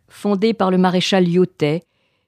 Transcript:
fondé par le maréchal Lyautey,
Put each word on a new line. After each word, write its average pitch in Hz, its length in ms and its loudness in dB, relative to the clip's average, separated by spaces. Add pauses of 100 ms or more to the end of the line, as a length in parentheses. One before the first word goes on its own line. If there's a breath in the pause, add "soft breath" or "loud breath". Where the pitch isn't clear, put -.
fondé 208 440 -2
par 190 200 -2
le 185 60 2
maréchal 185 460 0
Lyautey, 170 600 -2 (440)